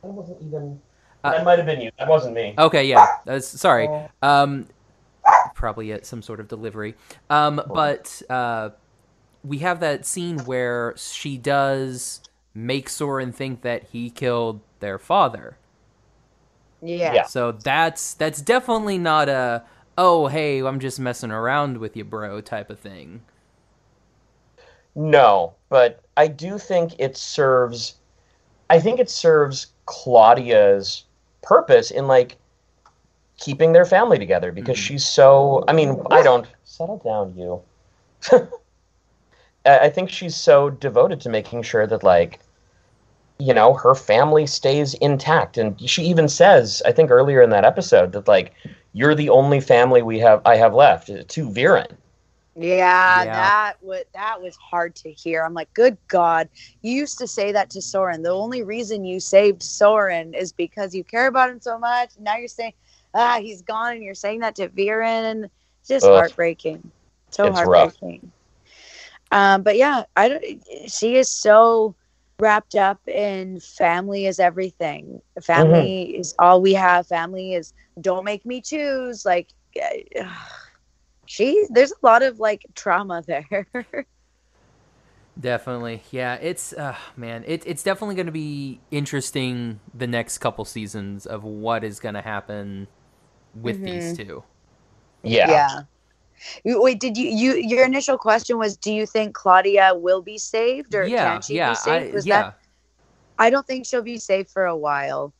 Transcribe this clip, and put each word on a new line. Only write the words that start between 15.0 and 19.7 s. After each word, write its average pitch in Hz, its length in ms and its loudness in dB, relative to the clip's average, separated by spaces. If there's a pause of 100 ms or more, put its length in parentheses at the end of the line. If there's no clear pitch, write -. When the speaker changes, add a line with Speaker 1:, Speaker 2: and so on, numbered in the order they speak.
Speaker 3:
Yeah. 170 320 -4
Speaker 1:
Yeah. - 120 2
Speaker 2:
So 120 260 -4
that's, 147 640 -4
that's 151 260 -6
definitely 220 560 -2
not 156 320 0
a, 123 320 -2 (380)